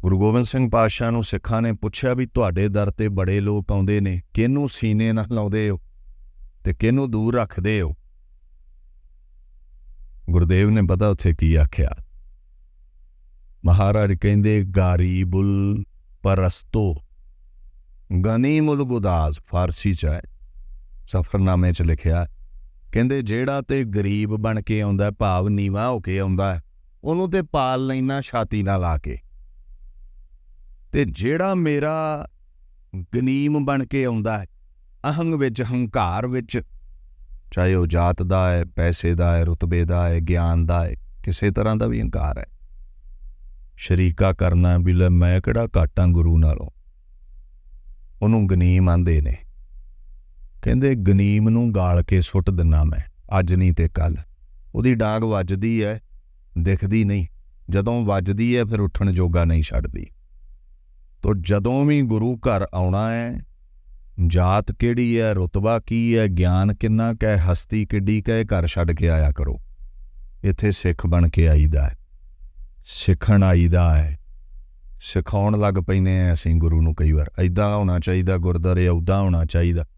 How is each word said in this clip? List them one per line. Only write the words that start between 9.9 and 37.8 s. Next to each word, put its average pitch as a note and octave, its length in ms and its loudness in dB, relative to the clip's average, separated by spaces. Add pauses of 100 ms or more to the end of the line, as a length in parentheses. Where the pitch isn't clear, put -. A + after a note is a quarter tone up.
ਗੁਰਦੇਵ F2+ 400 4
ਨੇ G#2+ 120 4
ਪਤਾ F#2 260 2
ਉੱਥੇ F#2 260 0
ਕੀ D#2+ 200 2
ਆਖਿਆ? D2+ 360 2 (1700)
ਮਹਾਰਾਜ G2 480 2
ਕਹਿੰਦੇ, G#2 520 2
"ਗਰੀਬੁਲ F#2+ 1200 0 (380)
ਪਰਸਤੋ, F#2+ 720 -2 (1300)
ਗਨੀਮੁਲ C#3+ 600 2
ਗੁਦਾਸ," F#2 600 -2
ਫਾਰਸੀ F2+ 460 -2
'ਚ E2 140 -4
ਹੈ, D2+ 160 -4 (840)
ਸਫ਼ਰਨਾਮੇ F#2 680 0
'ਚ E2+ 100 -2
ਲਿਖਿਆ। E2 460 0 (640)
ਕਹਿੰਦੇ, B2+ 300 0
"ਜਿਹੜਾ B2+ 380 -4
ਤੇ C3+ 240 -2
ਗਰੀਬ G#2 520 -2
ਬਣ G#2+ 260 -2
ਕੇ G#2+ 180 -2
ਆਉਂਦਾ, G2+ 300 0
ਭਾਵ G2 380 0
ਨੀਵਾਂ G2+ 400 -2
ਹੋ A#2+ 120 -4
ਕੇ F#2 180 -4
ਆਉਂਦਾ, F#2+ 420 -2 (440)
ਉਹਨੂੰ F3 260 -2
ਤੇ F#3 120 0
ਪਾਲ C3 440 -2
ਲੈਣਾ C3 340 -2
ਛਾਤੀ A2 420 -4
ਨਾਲ G2 180 0
ਲਾ E2 180 -2
ਕੇ। - 200 -10 (1700)
ਤੇ C#3 120 0
ਜਿਹੜਾ C3+ 500 -2
ਮੇਰਾ D#3 720 -4 (880)
ਗਨੀਮ C#3 480 0
ਬਣ C3+ 200 -2
ਕੇ C3+ 200 -2
ਆਉਂਦਾ A2 340 -2
ਹੈ, F#2 80 -10 (640)
ਅਹੰਗ E3 240 -2
ਵਿੱਚ, C3 280 -2
ਹੰਕਾਰ A2+ 640 -2
ਵਿੱਚ, B2 360 -6 (880)
ਚਾਹੇ F#2 240 0
ਉਹ F2 120 2